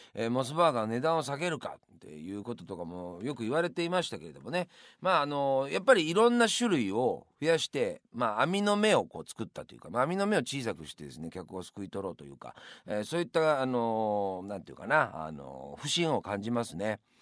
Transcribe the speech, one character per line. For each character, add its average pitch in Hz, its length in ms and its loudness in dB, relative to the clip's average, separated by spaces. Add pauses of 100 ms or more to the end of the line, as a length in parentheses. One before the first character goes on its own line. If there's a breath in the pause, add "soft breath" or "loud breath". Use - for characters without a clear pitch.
(140 loud breath)
え 113 140 -2
ー、 - 20 -2
モ 127 140 0
ス 131 100 -8
バ 165 160 6
ー - 20 4
ガ 117 120 0
ー - 20 -2
の 110 60 -4
値 120 80 0
段 160 180 2
を 156 40 0
下 139 140 -6
げ 170 140 -2
る - 80 -2
か 78 180 -10 (200)
っ - 20 -20
て - 80 -20
い 80 300 -10
う 101 80 -6
こ 117 100 -8
と - 100 -14
と 95 120 -10
か 85 80 -8
も 87 380 -10
よ 139 120 -4
く 117 80 -8
言 110 100 0
わ 160 100 4
れ 175 60 0
て 170 160 -4
い 170 60 -2
ま 180 120 2
し - 80 -8
た 101 80 -8
け 78 80 -14
れ 78 60 -14
ど - 80 -20
も 69 100 -12
ね。 175 180 -2 (320 loud breath)
ま 180 180 4
あ、 147 40 4
あ 143 40 0
の、 139 440 2
や 180 100 0
っ - 20 -2
ぱ 254 120 8
り 165 140 4
い 165 60 2
ろ 226 160 8
ん 240 80 4
な 233 80 6
種 233 220 2
類 120 240 2
を 110 340 0 (140)
増 147 80 0
や 165 100 6
し - 100 -4
て、 110 320 0 (120)
ま 113 260 0
あ、 120 40 4
網 185 200 2
の 208 140 4
目 208 180 6
を 113 100 4
こ - 220 -12
う - 20 -16
作 - 160 -8
っ - 20 -6
た - 180 -10
と - 100 -18
い 60 40 -18
う - 20 -20
か、 - 100 -16
ま 110 100 0
あ、 - 20 4
網 165 140 0
の 196 100 0
目 208 100 2
を - 40 2
小 135 220 -4
さ 113 120 -2
く 78 120 -12
し - 80 -12
て 78 100 -14
で 69 60 -12
す 64 80 -14
ね、 80 120 -8
客 90 240 -10
を 92 100 -6
救 101 200 -12
い 92 60 -10
取 98 120 -6
ろ 95 80 -4
う 78 60 -10
と 71 80 -16
い 71 60 -16
う 67 60 -16
か、 - 180 -16 (320 loud breath)
え 104 140 -2
ー、 107 40 -2
そ 156 140 -2
う - 20 2
い 170 40 0
っ - 20 -6
た、 156 340 4
あ 131 60 0
の、 107 800 0
な 101 120 -6
ん 82 40 -10
て - 80 -18
い 65 40 -16
う - 20 -18
か 80 100 -14
な、 113 400 2
あ 80 60 -8
の、 67 500 -12
不 143 60 -6
信 160 260 2
を 107 80 2
感 101 180 -4
じ 110 120 -2
ま 120 120 2
す - 120 -10
ね。 104 240 -2 (220 loud breath)